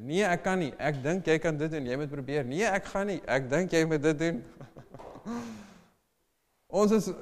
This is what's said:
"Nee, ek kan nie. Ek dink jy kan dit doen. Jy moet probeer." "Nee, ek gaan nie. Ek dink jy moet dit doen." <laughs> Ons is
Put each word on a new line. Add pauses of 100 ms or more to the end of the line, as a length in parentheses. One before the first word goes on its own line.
"Nee,
ek
kan
nie.
Ek
dink
jy
kan
dit
doen.
Jy
moet
probeer."
"Nee,
ek
gaan
nie.
Ek
dink
jy
moet
dit
doen." (840)
<laughs>
Ons
is (120)